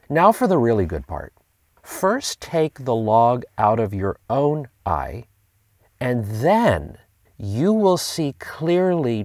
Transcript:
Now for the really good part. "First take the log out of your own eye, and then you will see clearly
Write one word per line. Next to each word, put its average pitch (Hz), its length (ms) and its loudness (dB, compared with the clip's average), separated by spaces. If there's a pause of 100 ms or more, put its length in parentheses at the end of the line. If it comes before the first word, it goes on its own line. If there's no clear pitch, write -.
Now 170 220 4
for 233 160 0
the 185 100 2
really 117 300 2
good 78 220 -8
part. - 240 -12 (560)
"First - 540 -2
take 156 420 -2
the 123 100 0
log 113 500 2 (120)
out 110 240 2
of 104 140 -2
your 95 240 -2 (100)
own 143 400 -2 (160)
eye, 82 400 -4 (760)
and 123 280 -2
then 117 720 0 (400)
you 113 340 -2
will 202 240 4
see 151 420 -6
clearly 160 880 0